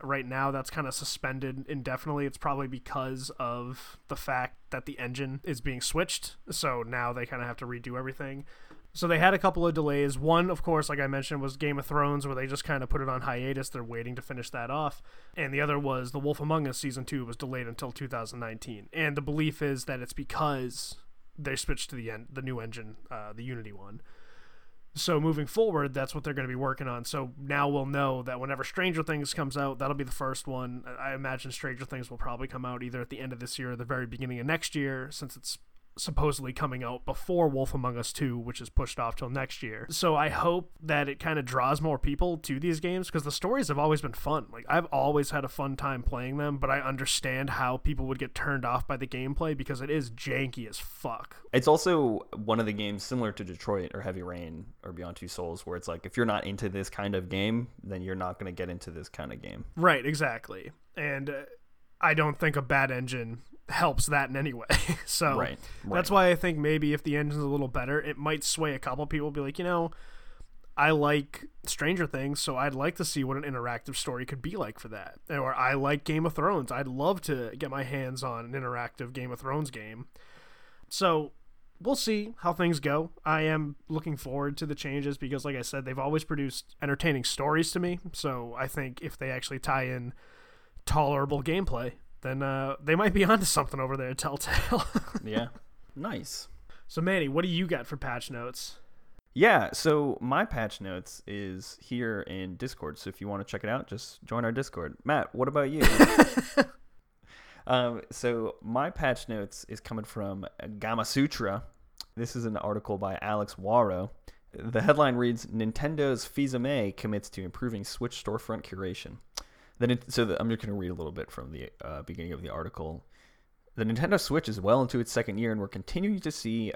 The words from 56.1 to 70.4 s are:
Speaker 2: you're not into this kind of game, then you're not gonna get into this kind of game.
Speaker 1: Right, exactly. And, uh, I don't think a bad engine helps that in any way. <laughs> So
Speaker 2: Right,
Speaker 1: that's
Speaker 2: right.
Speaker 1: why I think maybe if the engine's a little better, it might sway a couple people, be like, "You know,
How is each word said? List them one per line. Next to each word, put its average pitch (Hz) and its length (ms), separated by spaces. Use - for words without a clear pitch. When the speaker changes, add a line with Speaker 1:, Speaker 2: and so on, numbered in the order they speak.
Speaker 2:
you're 120 100
not 104 180
into 101 240
this 98 220
kind 101 240
of 90 140
game, 110 400
then 95 180
you're 92 140
not 90 240
gonna 98 100
get 90 180
into 90 220
this 82 180
kind 67 240
of - 80
game. - 240
Speaker 1:
Right, 160 280
exactly. 131 680
And, 143 340
uh, 139 140
I 160 140
don't 151 220
think 151 200
a 139 60
bad 135 280
engine 123 520
helps - 380
that 143 220
in 131 80
any 135 160
way. 117 180
<laughs> - 360
So 143 320
Speaker 2:
Right, 65 200
Speaker 1:
that's 180 260
Speaker 2:
right. 202 40
Speaker 1:
why 185 160
I 175 40
think 170 240
maybe 147 340
if 151 100
the 147 140
engine's 147 260
a 143 40
little 139 220
better, 135 320
it 147 180
might 151 260
sway 151 300
a 131 40
couple 139 280
people, 147 240
be 147 100
like, 139 180
"You 175 60
know, 170 260